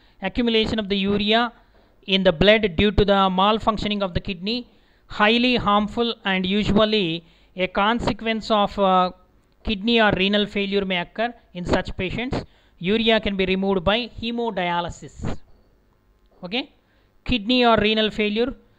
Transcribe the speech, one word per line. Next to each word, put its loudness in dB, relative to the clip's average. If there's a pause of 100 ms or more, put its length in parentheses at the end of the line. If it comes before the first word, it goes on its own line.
(220)
Accumulation 0
of -6
the -2
urea 0 (540)
in 0
the 4
blood 4
due 4
to 4
the 4
malfunctioning 0
of -4
the -4
kidney, -8 (380)
highly 2
harmful 0 (100)
and 0
usually 0 (320)
a -2
consequence -2
of, 0
uh, 2 (540)
kidney 0
or 4
renal 0
failure -2
may -2
occur -6 (200)
in -10
such -2
patients. -6 (340)
Urea 0
can -4
be 0
removed 0
by 0 (100)
hemodialysis. -4 (1040)
Okay, -8 (520)
kidney 0
or 6
renal 0
failure, -2 (240)